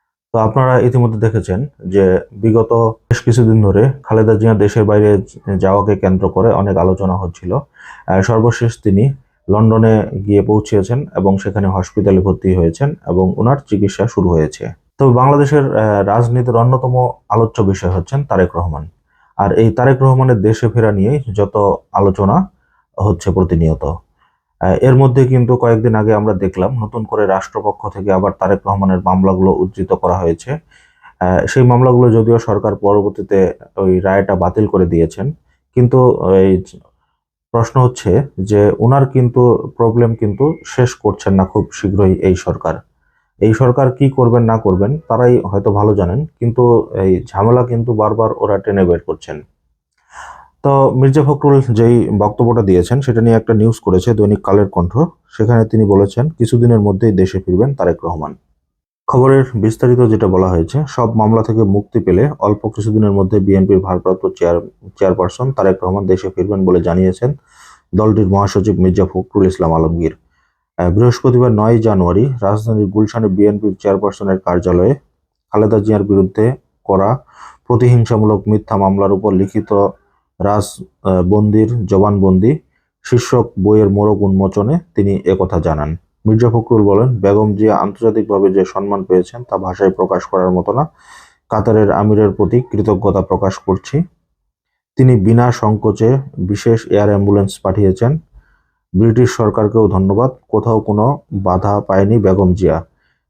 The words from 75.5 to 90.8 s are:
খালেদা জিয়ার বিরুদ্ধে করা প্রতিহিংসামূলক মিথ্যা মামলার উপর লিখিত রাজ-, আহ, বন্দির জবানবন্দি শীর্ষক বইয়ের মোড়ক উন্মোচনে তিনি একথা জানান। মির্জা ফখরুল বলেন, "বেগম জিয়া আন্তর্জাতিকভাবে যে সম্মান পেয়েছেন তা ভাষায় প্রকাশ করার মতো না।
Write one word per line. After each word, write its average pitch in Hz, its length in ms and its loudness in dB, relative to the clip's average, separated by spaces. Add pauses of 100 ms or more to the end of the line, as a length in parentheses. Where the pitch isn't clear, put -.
খালেদা 107 260 0
জিয়ার 104 240 0
বিরুদ্ধে 101 540 0 (280)
করা 101 340 0 (480)
প্রতিহিংসামূলক 113 840 2
মিথ্যা 107 280 -2
মামলার 98 360 0
উপর 98 200 0
লিখিত 98 400 -2 (680)
রাজ-, 101 720 -6
আহ, 92 120 0
বন্দির 107 640 0
জবানবন্দি 98 720 2 (460)
শীর্ষক 120 460 0 (100)
বইয়ের 104 280 4
মোড়ক 101 340 0
উন্মোচনে 98 560 0 (160)
তিনি 98 200 0 (100)
একথা 92 360 -2
জানান। 78 360 -4 (300)
মির্জা 113 240 2
ফখরুল 113 320 0
বলেন, 110 340 2
"বেগম 101 380 0
জিয়া 107 220 2
আন্তর্জাতিকভাবে 101 760 0
যে 95 120 0
সম্মান 98 400 -6
পেয়েছেন 92 400 -2
তা 98 140 -6
ভাষায় 92 320 -2
প্রকাশ 92 360 -4
করার 92 240 -2
মতো 90 220 -2
না। 143 160 -2 (600)